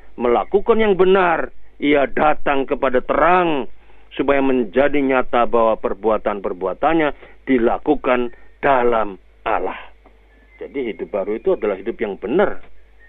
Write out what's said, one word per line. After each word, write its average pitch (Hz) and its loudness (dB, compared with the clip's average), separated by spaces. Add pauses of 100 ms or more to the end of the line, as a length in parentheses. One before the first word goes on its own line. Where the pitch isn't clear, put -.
(160)
melakukan 123 2
yang 208 4
benar, 180 2 (240)
ia 143 2
datang 147 2
kepada 127 0
terang, 156 2 (480)
supaya 139 2
menjadi 131 2
nyata 131 2
bahwa 113 2
perbuatan-perbuatannya 104 -2
dilakukan 123 0 (300)
dalam 120 2 (240)
Allah." 104 -2 (840)
Jadi 117 -8
hidup - -10
baru 101 -4
itu 185 -2
adalah 101 -2
hidup 101 -8
yang 101 -4
benar. 160 0 (440)